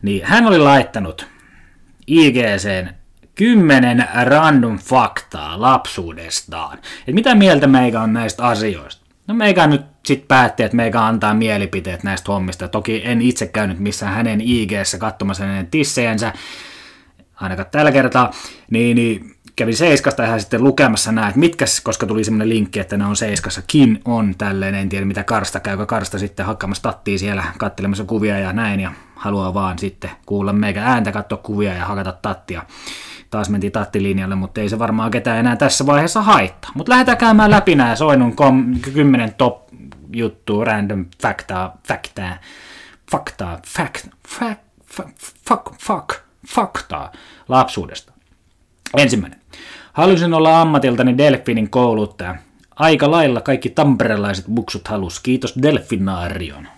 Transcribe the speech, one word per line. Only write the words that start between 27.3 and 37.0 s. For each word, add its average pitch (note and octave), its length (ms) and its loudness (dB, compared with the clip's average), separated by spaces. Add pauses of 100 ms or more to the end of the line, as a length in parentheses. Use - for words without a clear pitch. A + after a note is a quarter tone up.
kattelemassa G2+ 460 -6
kuvia G#2 360 -2
ja F#2 140 -4
näin, G#2 260 -2
ja E2+ 120 -6 (240)
haluaa F#2+ 380 -4
vaan F#2 260 -4
sitten F#2+ 300 -10 (160)
kuulla G2+ 280 -4
meikä G#2 320 -2
ääntä, A2+ 260 0
katsoa G#2 260 -6
kuvia G#2 360 -4
ja F2+ 120 -8
hakata F#2+ 260 -6 (100)
tattia. F2+ 420 -8 (680)
Taas G#2 200 -6
mentiin G2+ 220 -2
tattilinjalle, G2 640 -2
mutta F#2+ 260 -6
ei G2+ 80 -2
se A2 100 -4
varmaan A2 320 -2
ketään A#2 280 -2
enää A#3+ 160 2
tässä C#3 300 0
vaiheessa D3+ 360 2
haittaa. F#3 520 2
Mut D3+ 140 -6
lähdetään B3 300 4